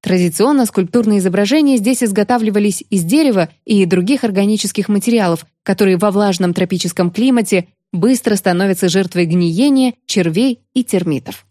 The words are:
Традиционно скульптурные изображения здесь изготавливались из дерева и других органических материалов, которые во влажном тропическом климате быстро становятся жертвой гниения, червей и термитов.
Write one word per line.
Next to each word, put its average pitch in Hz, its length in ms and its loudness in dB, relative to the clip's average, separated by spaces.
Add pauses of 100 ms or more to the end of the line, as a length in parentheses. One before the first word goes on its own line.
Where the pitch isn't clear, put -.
Традиционно 196 600 0
скульптурные 208 520 0
изображения 208 600 2
здесь 233 240 0
изготавливались 208 880 0
из 185 140 0
дерева 214 440 2 (160)
и 196 220 2
других 180 360 0
органических 208 680 -2
материалов, 202 560 0 (160)
которые 190 340 2
во 208 140 2
влажном 190 420 0
тропическом 180 580 -2
климате 220 580 0 (220)
быстро 214 460 0
становятся 185 540 0
жертвой 175 340 -2
гниения, 208 680 0 (100)
червей 208 560 -2 (140)
и 254 100 0
термитов. 170 680 -4